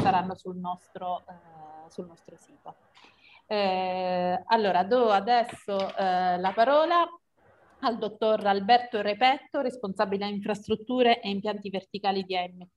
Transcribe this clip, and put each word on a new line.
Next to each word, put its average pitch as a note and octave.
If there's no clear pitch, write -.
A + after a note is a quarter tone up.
saranno F#3
sul F3+
nostro, F3+
eh, D#3+
sul F3+
nostro E3+
sito. -
Eh, F#3
allora, G3
do A#3
adesso, G#3
eh, F#3
la F#3+
parola D#4
al B3
dottor G#3+
Alberto G#3
Repetto, B3+
responsabile G3+
infrastrutture G#3+
e -
impianti G3+
verticali G3
di F#3
A F3+
M F3+